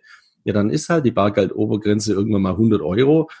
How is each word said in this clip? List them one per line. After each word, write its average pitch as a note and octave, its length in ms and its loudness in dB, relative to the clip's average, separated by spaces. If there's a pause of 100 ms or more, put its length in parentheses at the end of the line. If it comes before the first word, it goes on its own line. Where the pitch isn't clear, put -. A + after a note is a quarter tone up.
(440)
ja, G2 100 -2
dann G#2 180 0
ist D3+ 180 -4
halt E3 160 0
die A2+ 60 2
Bargeldobergrenze G#2 1040 0
irgendwann G2+ 280 0
mal F#2 160 -2
hundert G#2+ 240 2
Euro C3+ 480 2 (100)